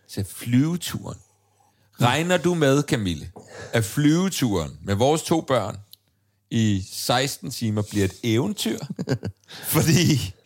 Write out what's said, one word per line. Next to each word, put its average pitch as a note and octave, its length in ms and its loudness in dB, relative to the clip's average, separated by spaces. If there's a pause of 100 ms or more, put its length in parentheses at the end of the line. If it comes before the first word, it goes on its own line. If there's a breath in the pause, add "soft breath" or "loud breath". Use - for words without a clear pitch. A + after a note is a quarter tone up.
så - 220 -6
flyveturen. - 880 -2 (840)
Regner D#3 360 2
du F3 160 2
med, D3 300 4
Camille, F2+ 480 -2 (420 loud breath)
at A2+ 120 2
flyveturen D3 840 2 (120)
med G2 120 -2
vores C#3+ 280 2
to E3 180 0
børn G#2+ 360 -2 (760)
i G#2+ 400 2
seksten C3+ 600 -2
timer G#2+ 300 -2
bliver G2+ 240 0
et F#2 80 -4 (100)
eventyr? C#3+ 540 0 (300)
<laughs> - 680 -8
Fordi D3 600 2 (120)